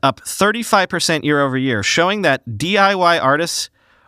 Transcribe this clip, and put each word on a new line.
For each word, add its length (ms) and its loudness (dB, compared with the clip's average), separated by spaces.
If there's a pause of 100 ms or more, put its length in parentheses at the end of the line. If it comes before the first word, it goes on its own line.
up 200 0
thirty-five 640 0
percent 360 -2
year 160 2
over 180 0
year, 240 -2
showing 400 0
that 340 -2
D 220 -2
I 160 4
Y 240 2
artists 520 -2 (380)